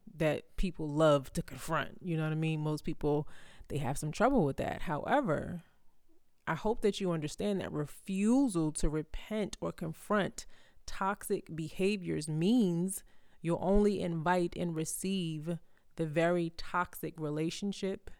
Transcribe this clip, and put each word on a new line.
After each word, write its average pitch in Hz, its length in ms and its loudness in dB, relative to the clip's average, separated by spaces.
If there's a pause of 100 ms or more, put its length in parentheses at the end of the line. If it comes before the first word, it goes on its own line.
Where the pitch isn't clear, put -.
(160)
that 151 400 0
people 165 320 0
love 147 440 6
to 175 100 -2
confront. - 600 -4
You 170 140 -2
know 160 60 0
what 156 100 0
I 156 40 0
mean? 160 240 0
Most 151 240 -2
people, 151 440 0 (400)
they - 100 -2
have 139 200 -2
some 156 140 -4
trouble 233 320 4
with 135 140 0
that. - 240 -2
However, 175 800 0 (840)
I 156 80 0
hope 220 280 0
that 202 180 2
you 185 100 0
understand 170 500 -2
that - 120 -6
refusal 190 1000 2
to - 160 4
repent 156 720 -2
or 165 120 -4
confront - 720 -2 (400)
toxic - 680 -4
behaviors 165 760 -2
means 175 760 2 (380)
you'll 165 180 0
only 208 400 4
invite 175 560 0
and 170 180 -4
receive 165 840 -4 (380)
the 165 100 -2
very 170 500 2
toxic - 640 -4
relationship 170 1000 -4